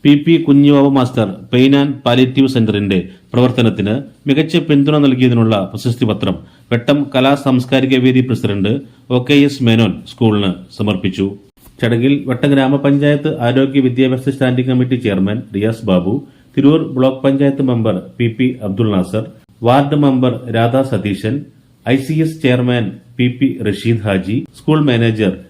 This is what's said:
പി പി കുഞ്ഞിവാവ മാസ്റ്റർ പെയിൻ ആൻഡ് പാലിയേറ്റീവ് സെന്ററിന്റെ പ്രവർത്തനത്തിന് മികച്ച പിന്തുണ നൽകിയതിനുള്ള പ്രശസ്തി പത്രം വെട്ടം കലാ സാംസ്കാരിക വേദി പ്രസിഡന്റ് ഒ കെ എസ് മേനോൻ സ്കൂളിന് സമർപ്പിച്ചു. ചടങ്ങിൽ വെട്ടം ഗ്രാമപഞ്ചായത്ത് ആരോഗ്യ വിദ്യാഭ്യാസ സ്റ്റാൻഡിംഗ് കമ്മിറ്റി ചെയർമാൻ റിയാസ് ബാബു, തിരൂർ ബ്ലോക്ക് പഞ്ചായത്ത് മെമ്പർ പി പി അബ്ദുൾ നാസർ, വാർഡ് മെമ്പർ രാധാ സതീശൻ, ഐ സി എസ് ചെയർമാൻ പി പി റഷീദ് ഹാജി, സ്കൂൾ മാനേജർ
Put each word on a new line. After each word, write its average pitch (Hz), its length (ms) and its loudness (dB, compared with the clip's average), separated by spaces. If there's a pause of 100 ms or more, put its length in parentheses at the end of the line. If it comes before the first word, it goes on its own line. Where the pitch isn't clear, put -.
പി 147 100 6 (140)
പി 165 100 4
കുഞ്ഞിവാവ 143 500 4
മാസ്റ്റർ 123 400 0 (260)
പെയിൻ 131 220 4
ആൻഡ് 139 200 0 (100)
പാലിയേറ്റീവ് 127 420 2
സെന്ററിന്റെ 101 520 0 (340)
പ്രവർത്തനത്തിന് 117 640 0 (320)
മികച്ച 156 300 0
പിന്തുണ 151 400 2
നൽകിയതിനുള്ള 123 600 2 (140)
പ്രശസ്തി 113 340 -4
പത്രം 98 320 -2 (340)
വെട്ടം 135 280 0 (160)
കലാ 135 200 2
സാംസ്കാരിക 131 680 0
വേദി 127 260 4
പ്രസിഡന്റ് 104 440 -2 (360)
ഒ 127 100 2 (100)
കെ 147 40 4
എസ് 139 300 2
മേനോൻ 113 300 2 (180)
സ്കൂളിന് 104 420 0 (240)
സമർപ്പിച്ചു. 98 500 -4 (540)
ചടങ്ങിൽ 120 340 0 (100)
വെട്ടം 131 260 -2
ഗ്രാമപഞ്ചായത്ത് 143 920 0
ആരോഗ്യ 131 380 0
വിദ്യാഭ്യാസ 127 500 0
സ്റ്റാൻഡിംഗ് 127 400 -2
കമ്മിറ്റി 127 260 0
ചെയർമാൻ 104 440 -2 (160)
റിയാസ് 110 300 -4
ബാബു, 92 300 0 (420)
തിരൂർ 147 260 4
ബ്ലോക്ക് 131 400 -2
പഞ്ചായത്ത് 139 380 0
മെമ്പർ 117 360 0 (200)
പി 120 100 0
പി 123 220 -2 (140)
അബ്ദുൾ 104 320 -2
നാസർ, 92 300 -2 (380)
വാർഡ് 143 320 2
മെമ്പർ 127 600 0
രാധാ 117 260 2
സതീശൻ, 110 640 -4 (440)
ഐ 127 60 4
സി 135 180 -4
എസ് 156 280 -2
ചെയർമാൻ 123 420 0 (340)
പി 123 100 0
പി 135 200 -2 (200)
റഷീദ് 107 340 -2
ഹാജി, 98 340 -2 (220)
സ്കൂൾ 156 220 0
മാനേജർ 113 520 0 (180)